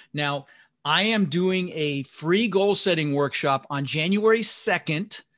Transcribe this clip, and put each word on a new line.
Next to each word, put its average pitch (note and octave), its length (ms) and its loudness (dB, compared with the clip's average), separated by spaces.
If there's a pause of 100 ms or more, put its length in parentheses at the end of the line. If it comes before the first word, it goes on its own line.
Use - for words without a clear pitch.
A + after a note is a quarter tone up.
(120)
Now, C#3+ 340 -4 (380)
I D#3+ 180 2
am G#3+ 220 2
doing F3+ 500 0
a C#3+ 300 -4
free F#3 420 0
goal G3 300 2
setting D#3 360 0
workshop C#3 580 0
on C#3 140 -4
January G#3 600 2
second, - 800 0 (160)